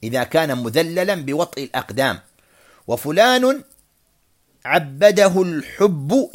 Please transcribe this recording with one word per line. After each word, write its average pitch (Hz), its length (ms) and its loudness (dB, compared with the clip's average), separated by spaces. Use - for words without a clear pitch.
إذا 120 200 -2
كان 139 400 -2
مذللا 165 520 -2
بوطئ 143 480 -4
الأقدام، 123 560 -4
وفلان 254 760 2
عبده 180 760 2
الحب 175 920 0